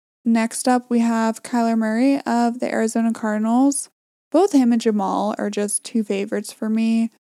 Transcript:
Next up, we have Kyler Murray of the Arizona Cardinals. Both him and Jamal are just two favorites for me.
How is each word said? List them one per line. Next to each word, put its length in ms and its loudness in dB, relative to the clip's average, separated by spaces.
Next 420 0
up, 220 0
we 80 0
have 440 0
Kyler 360 -2
Murray 480 0
of 340 0
the 100 -4
Arizona 440 0
Cardinals. 720 0
Both 220 4
him 200 6
and 100 2
Jamal 560 0
are 100 -4
just 360 -4
two 200 -2
favorites 480 -4
for 160 -8
me. 440 0